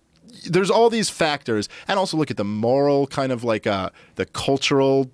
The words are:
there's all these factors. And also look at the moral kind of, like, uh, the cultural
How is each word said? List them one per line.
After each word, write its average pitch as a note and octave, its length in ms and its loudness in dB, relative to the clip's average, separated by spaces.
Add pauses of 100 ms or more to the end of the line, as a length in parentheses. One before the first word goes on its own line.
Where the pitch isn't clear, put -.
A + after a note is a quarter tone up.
(500)
there's F#3 220 2
all A3+ 180 6
these A3+ 200 0
factors. C3+ 600 -2 (180)
And F#3+ 100 0
also F#3 200 -2
look D3+ 140 0
at A2 60 -4
the G#2+ 60 -4
moral C3+ 640 0
kind C3+ 240 -4
of, A#2+ 140 -6
like, A2 200 -2
uh, F#2+ 260 -2 (240)
the F#2+ 100 -4
cultural C3+ 880 0